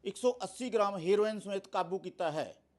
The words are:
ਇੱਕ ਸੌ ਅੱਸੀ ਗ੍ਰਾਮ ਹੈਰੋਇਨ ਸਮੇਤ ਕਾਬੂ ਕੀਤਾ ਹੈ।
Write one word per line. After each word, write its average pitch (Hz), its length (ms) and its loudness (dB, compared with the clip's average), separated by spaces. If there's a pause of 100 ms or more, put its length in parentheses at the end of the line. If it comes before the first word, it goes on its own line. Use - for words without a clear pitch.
ਇੱਕ 196 140 -6
ਸੌ 247 140 2 (120)
ਅੱਸੀ 240 260 -6
ਗ੍ਰਾਮ 202 280 2
ਹੈਰੋਇਨ 208 420 2
ਸਮੇਤ 196 280 -6
ਕਾਬੂ 185 300 -2
ਕੀਤਾ 180 340 -2
ਹੈ। 135 260 -4 (220)